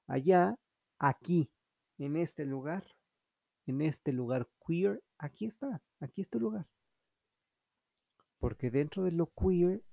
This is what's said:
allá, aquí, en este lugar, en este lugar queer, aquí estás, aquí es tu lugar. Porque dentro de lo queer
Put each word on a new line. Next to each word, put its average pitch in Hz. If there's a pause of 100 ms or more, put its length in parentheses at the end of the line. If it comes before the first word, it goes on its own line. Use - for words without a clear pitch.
allá, 175 (400)
aquí, 147 (480)
en 143
este 165
lugar, 139 (840)
en 131
este 151
lugar 123 (160)
queer, 185 (160)
aquí 156
estás, 226
aquí -
es 190
tu 226
lugar. 214 (1700)
Porque 123
dentro 151
de 180
lo 165
queer 185